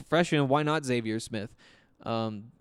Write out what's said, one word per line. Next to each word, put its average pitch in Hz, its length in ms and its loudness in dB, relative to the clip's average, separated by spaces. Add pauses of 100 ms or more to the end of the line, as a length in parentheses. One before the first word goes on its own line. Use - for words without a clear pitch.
freshmen, 156 400 4
why 143 140 4
not 151 220 0
Xavier 113 340 0
Smith? 110 360 -6 (480)
Um, 113 580 -4